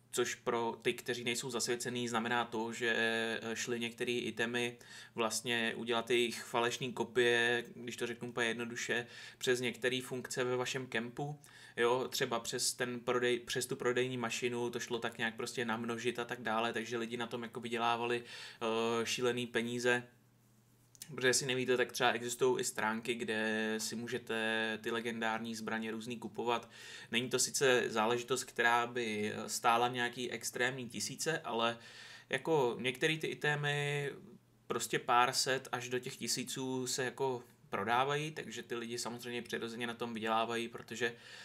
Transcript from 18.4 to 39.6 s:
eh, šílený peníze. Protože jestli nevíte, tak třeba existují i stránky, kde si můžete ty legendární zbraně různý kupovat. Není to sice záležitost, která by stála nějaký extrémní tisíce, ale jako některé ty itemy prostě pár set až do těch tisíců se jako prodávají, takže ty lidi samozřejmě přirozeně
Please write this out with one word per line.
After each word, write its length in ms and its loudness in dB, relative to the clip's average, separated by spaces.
eh, 440 2
šílený 420 0
peníze. 560 2
Protože 120 2
jestli 180 4
nevíte, 320 4
tak 140 2
třeba 200 4
existují 500 2
i 20 -2
stránky, 520 0
kde 640 0
si 180 -4
můžete 840 -2
ty 100 -2
legendární 640 -2
zbraně 360 -4
různý 260 -6
kupovat. 520 -2
Není 180 2
to 100 4
sice 480 6
záležitost, 560 2
která 440 4
by 460 -2
stála 400 4
nějaký 440 -2
extrémní 580 -2
tisíce, 500 -2
ale 380 0
jako 500 4
některé 380 2
ty 100 -4
itemy 840 0
prostě 320 0
pár 340 6
set 380 0
až 180 -4
do 100 0
těch 160 -6
tisíců 720 -2
se 160 0
jako 400 -2
prodávají, 640 2
takže 320 -8
ty 120 -6
lidi 240 -4
samozřejmě 420 -4
přirozeně 460 -4